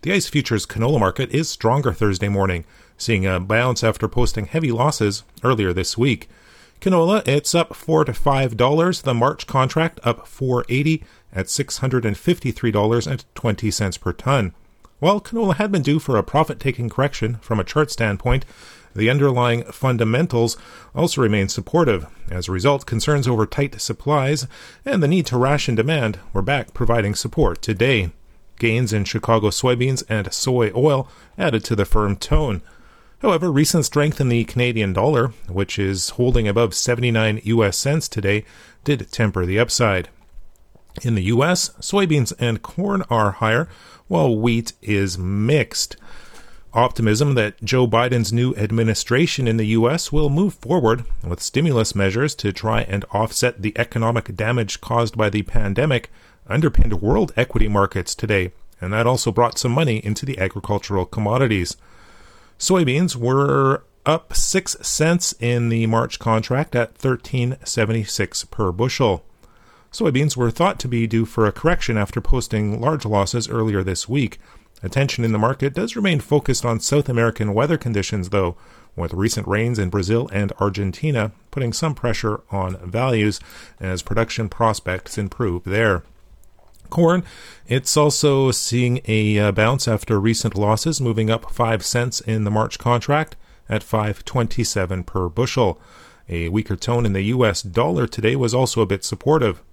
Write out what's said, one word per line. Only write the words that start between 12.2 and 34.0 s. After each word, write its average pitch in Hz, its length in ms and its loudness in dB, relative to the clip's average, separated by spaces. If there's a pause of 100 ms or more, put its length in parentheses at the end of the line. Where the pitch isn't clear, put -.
dollars 107 340 2
and 139 180 -6 (120)
twenty 110 340 -2
cents 98 260 -4
per - 160 -6
ton. 123 420 -2 (440)
While 196 220 2
canola 214 340 -2
had 208 160 0
been 180 120 0
due 147 180 2
for 127 160 0
a 101 80 4
profit-taking 135 640 -2
correction 120 480 -2
from 107 240 -2
a 90 40 -2
chart 151 280 0
standpoint, 107 520 0 (520)
the 110 140 2
underlying 123 540 2
fundamentals 120 920 0 (380)
also 151 260 0
remain 104 280 2
supportive. 110 580 0 (240)
As 90 180 -6
a 92 40 -4
result, 131 340 0
concerns 127 400 0
over 113 180 2
tight 135 360 -4
supplies 139 680 -2 (380)
and 226 180 0
the 139 60 2
need 175 180 2
to 127 100 -2
ration 135 380 2
demand 113 460 0 (120)
were 120 100 2
back 135 300 -2
providing 107 440 2
support 110 440 0
today. 107 520 0 (480)
Gains 113 320 0
in 104 120 0
Chicago 110 460 2
soybeans 127 580 0
and 104 240 -2
soy 120 440 0
oil 135 320 2 (280)
added 131 280 0
to 117 100 -2
the 101 100 2
firm 104 300 2
tone. 135 480 0 (580)
However, 175 300 2
recent 147 340 2
strength 151 360 0